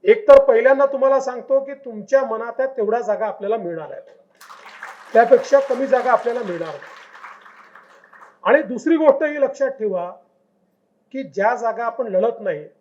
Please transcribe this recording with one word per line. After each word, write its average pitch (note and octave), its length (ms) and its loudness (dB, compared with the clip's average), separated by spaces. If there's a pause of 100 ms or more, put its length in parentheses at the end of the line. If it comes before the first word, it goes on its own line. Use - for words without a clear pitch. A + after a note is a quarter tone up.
एक G#3+ 220 2
तर C4+ 120 12
पहिल्यांदा C4 460 4
तुम्हाला C4+ 360 0
सांगतो C4+ 380 -4
की C#4 160 -8
तुमच्या A#3+ 500 -2
मनात A3+ 340 -8
आहे C4+ 80 -2 (100)
तेवढ्या A3 240 -2
जागा G#3 260 -4
आपल्याला G3+ 300 -6
मिळणार E3+ 340 -10
आहेत, - 120 -18 (1080)
त्यापेक्षा B3 480 4
कमी C4 260 -4
जागा B3 240 2
आपल्याला A#3+ 280 -2
मिळणार E3+ 280 -8
नाही. - 280 -16 (1500)
आणि B3+ 200 4
दुसरी B3+ 340 -2
गोष्ट D4+ 260 2
ही D4 180 -4
लक्षात C4+ 280 -4
ठेवा F#3+ 400 -6 (1040)
की C4+ 120 -10
ज्या G#3 300 -2
जागा A#3 300 -6
आपण A#3 220 -6
लढत G3+ 340 -2
नाही D#3+ 220 -6 (180)